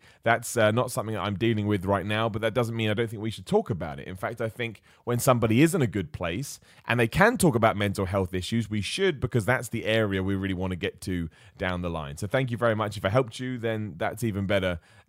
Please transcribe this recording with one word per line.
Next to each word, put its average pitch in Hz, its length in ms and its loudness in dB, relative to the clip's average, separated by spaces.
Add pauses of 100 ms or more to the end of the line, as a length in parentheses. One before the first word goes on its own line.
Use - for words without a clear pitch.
(240)
That's, 113 340 0
uh, 107 140 6
not 117 180 0
something 110 240 -6
that 95 80 -4
I'm 101 140 -2
dealing 107 320 0
with 101 180 0
right 98 200 2
now, 110 240 0
but 104 120 -6
that 110 140 0
doesn't 117 200 0
mean 110 140 0
I 104 60 0
don't 117 120 0
think 107 140 -10
we 113 80 -4
should 98 160 -10
talk 208 240 0
about 76 300 -4
it. - 80 -12
In 92 80 -10
fact, 117 260 -6
I 110 80 -2
think 113 320 -8 (220)
when 120 160 -2
somebody 117 420 4
is 165 140 6
in 151 80 2
a 117 40 2
good 92 260 -4
place 90 460 -6 (280)
and 120 120 2
they 117 80 4
can 208 300 4
talk 160 160 4
about 107 240 4
mental 101 300 0
health 95 260 0
issues, 104 340 -2
we 107 140 -4
should, 180 380 -2
because 120 260 0
that's 123 240 0
the 107 160 -6
area 104 380 2
we 98 100 0
really 95 220 -2
wanna 92 200 -2
get 92 260 -4
to 87 280 -2 (300)
down 90 240 -2
the 85 80 -2
line. 76 260 -8
So 104 80 -8
thank 131 240 0
you 117 80 -4
very 117 180 2
much. 104 220 -4
If - 80 -2
I 95 40 2
helped 117 300 0
you, 127 200 -6
then 107 380 -4
that's 110 260 -4
even 101 240 -2
better. 92 320 2 (300)